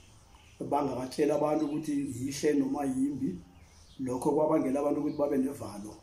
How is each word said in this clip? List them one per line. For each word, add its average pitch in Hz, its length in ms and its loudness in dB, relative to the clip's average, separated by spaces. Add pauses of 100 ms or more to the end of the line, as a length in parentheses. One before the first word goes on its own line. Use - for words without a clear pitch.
(680)
bangakatsheli 139 640 0
abantu 151 340 2
ukuthi 151 280 -2 (220)
yihle 139 380 0
noma 139 320 2
yimbi. 135 500 0 (640)
Lokho 131 320 0
kwabangela 143 480 2
abantu 143 200 0
ukuthi 143 180 -2
babe 143 200 2
nevalo, 104 640 -4